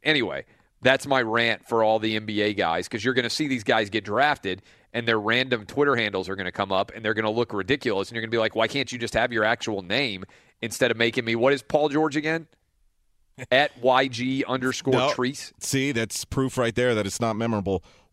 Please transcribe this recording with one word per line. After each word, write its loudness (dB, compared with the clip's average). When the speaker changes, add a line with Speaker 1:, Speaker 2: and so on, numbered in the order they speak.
Speaker 1:
Anyway, 0
that's 4
my 2
rant 0
for 2
all 4
the -2
N -4
B -2
A 0
guys, 0
'cause -8
you're 0
gonna 0
see -2
these -4
guys 2
get -2
drafted, 0
and -4
their 2
random 0
Twitter 2
handles -2
are -6
gonna -6
come -2
up, 0
and -12
they're 0
gonna 0
look -2
ridiculous, -2
and -14
you're -6
gonna -8
be 0
like, 0
"Why 2
can't -4
you -10
just -6
have 2
your 0
actual 0
name -4
instead 2
of 2
making 2
me," 0
what 4
is 0
Paul 2
George 0
again? -2
Speaker 2:
<laughs> -14
Speaker 1:
At 2
Y 4
G -2
underscore 0
Trace? -4
Speaker 2:
No. -20
See, -2
that's -4
proof -2
right 2
there 2
that 0
it's -6
not 0
memorable. 0